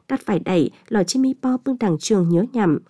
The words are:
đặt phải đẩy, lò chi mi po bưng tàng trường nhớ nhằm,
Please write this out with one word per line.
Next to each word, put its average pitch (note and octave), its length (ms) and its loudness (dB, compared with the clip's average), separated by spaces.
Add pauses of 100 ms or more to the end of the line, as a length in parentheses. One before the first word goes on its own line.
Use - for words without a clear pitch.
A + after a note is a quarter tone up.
đặt C4+ 180 -4
phải F3+ 140 0
đẩy, E3+ 320 0 (160)
lò G#3 160 0
chi C4 160 -4
mi C4 220 0
po B3+ 240 -2
bưng C4 120 -2
tàng F3+ 220 0
trường F3+ 300 0
nhớ E3+ 240 2
nhằm, F#3 260 0 (100)